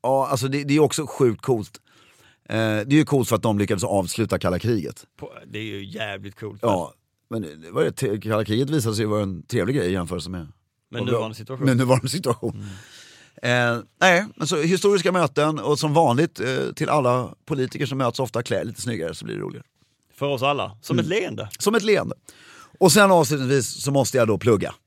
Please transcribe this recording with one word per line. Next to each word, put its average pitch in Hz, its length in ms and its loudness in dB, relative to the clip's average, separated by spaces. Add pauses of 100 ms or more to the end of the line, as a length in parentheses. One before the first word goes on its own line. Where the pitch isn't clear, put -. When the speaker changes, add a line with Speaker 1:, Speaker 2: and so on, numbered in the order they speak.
Speaker 1:
Ja, 135 240 2
alltså 135 200 -2
det, 139 160 -2
det 143 120 2
är 151 40 4
också 147 280 2
sjukt 120 340 0
coolt. 117 400 -4 (680)
Eh, 107 80 -4
det 110 260 0
är 131 100 -2
ju 151 120 6
coolt 135 240 0
för 117 60 4
att 95 60 0
de 107 180 2
lyckades 101 240 0
avsluta 98 560 -2
kalla 90 200 0
kriget. 98 460 -4 (140)
Speaker 2:
På, - 120 -14 (160)
det 113 120 -12
är 110 40 -8
ju 101 220 -10
jävligt 101 540 -10
coolt. 104 220 -12
Speaker 1:
Ja, 92 320 0 (360)
men 113 120 -6
det 80 300 -14
var 135 120 -4
ju 160 80 0
te-, 104 300 -4
kalla 107 240 -2
kriget 120 240 0
visade 113 260 0
sig 110 100 0
vara 107 180 0
en 95 220 -6
trevlig 120 300 -2
grej 98 120 0
i 92 40 0
jämförelse 87 380 -4
med 80 180 -10 (440)
Speaker 2:
Med 120 100 -8
Speaker 1:
och 120 60 -4
Speaker 2:
nuvarande 110 280 -2
situation. 131 300 -8
Speaker 1:
med 127 120 4
nuvarande 127 320 2
situation. 120 460 -4 (840)
Speaker 2:
Mm. 123 360 2
Speaker 1:
Eh, 107 60 -8 (180)
nej, 185 240 6 (100)
men 156 120 -6
så 151 140 -2
historiska 180 500 2
möten 156 480 0
och 139 200 0
som 156 140 0
vanligt, 143 460 2
eh, 131 360 -4
till 151 140 -4
alla 123 440 0 (120)
politiker 139 400 -4
som 131 120 -6
möts 127 220 -2
ofta, 120 240 -4
klä 95 200 -2
lite - 180 -10
snyggare 82 340 -6
så - 100 -14
blir 53 100 -8
det 50 60 -8
roligare. - 240 -12 (500)
Speaker 2:
För 139 100 -6
oss 139 180 -2
alla. 120 380 -2
Som - 180 -4
Speaker 1:
Mm. - 60 0
Speaker 2:
ett 151 40 -6
leende. 170 400 -4 (100)
Speaker 1:
Som 208 160 0
ett 214 80 2
leende. 196 320 0 (640)
Och 180 120 8
sen 196 200 8
avslutningsvis 139 560 2 (160)
så 139 80 -2
måste 135 260 2
jag 117 100 4
då 104 100 2
plugga. 92 360 2 (140)